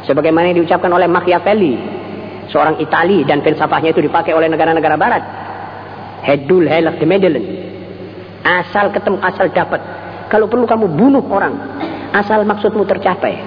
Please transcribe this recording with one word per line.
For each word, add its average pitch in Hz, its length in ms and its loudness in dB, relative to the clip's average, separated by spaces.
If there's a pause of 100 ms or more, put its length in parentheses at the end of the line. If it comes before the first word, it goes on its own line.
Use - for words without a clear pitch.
Sebagaimana 160 420 2
yang 170 160 2
diucapkan 180 240 0
oleh 180 160 4
Machiavelli, 175 680 2 (760)
seorang 151 320 2
Itali, 170 460 2
dan 147 180 0
filsafahnya 156 480 2
itu 175 80 2
dipakai 160 320 0
oleh 160 160 4
negara-negara 160 480 2
barat. 190 260 2 (1000)
Hedul 143 400 4
helak 160 320 2
de 151 80 -2
medelen. 165 400 2 (960)
Asal 180 480 0
ketemu, 202 320 -2
asal 180 320 0
dapat. 165 280 0 (500)
Kalau 214 180 4
perlu 240 160 2
kamu 220 300 0
bunuh 254 320 4
orang, 190 260 0 (600)
asal 208 320 2
maksudmu 208 400 0
tercapai. 185 480 -2 (120)